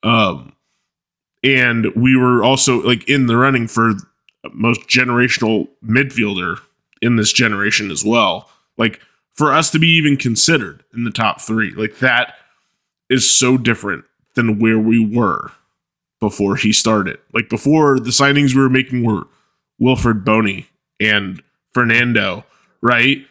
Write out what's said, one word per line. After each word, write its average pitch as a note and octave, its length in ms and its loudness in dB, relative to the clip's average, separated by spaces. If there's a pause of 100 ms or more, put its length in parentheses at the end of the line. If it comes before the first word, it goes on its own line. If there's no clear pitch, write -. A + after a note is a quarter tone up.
Um, G2 520 -2 (880)
and B2 520 2
we B2+ 200 4
were B2 280 4
also, B2+ 380 2
like, A#2+ 280 -2
in C#3 180 2
the A#2 100 0
running B2+ 300 0
for A2+ 260 0 (600)
most A#2+ 340 -2
generational A#2+ 800 0 (180)
midfielder G#2+ 720 -2 (420)
in A#2+ 160 2
this G#2 160 0
generation G#2 580 -2
as D#2+ 120 -6
well. G#2 460 0 (280)
Like, A2+ 240 -6 (320)
for D3+ 200 0
us D#3+ 180 0
to D#3+ 80 0
be E3 80 0
even D#3 300 2
considered A#2 680 -2 (100)
in A#2+ 100 -6
the A2+ 80 -4
top A2 300 -2
three, A2 300 -4
like, - 280 -8
that B2 360 0 (760)
is B2+ 200 2
so B2+ 280 2
different G#2+ 480 -4 (300)
than A2+ 240 0
where A2+ 200 2
we A2+ 260 2
were G#2 460 -2 (680)
before G2+ 340 -2
he G#2+ 160 0
started. G#2+ 460 0 (160)
Like, A2+ 160 -4
before, C#3+ 500 2
the A#2 120 -8
signings C#3 420 2
we C3+ 80 4
were C3+ 80 2
making B2+ 340 0
were A2 240 -2 (520)
Wilfred A#2 460 0
Bony A2 420 0 (320)
and G#2 420 -2 (320)
Fernando, A#2 720 0 (360)
right? B2 500 0